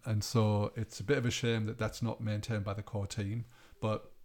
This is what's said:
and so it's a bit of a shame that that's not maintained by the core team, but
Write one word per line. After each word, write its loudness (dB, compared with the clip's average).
and 2
so 4
it's -6
a -8
bit 4
of 2
a 4
shame 0
that -4
that's -2
not -2
maintained 0
by -2
the -4
core -4
team, -2
but 0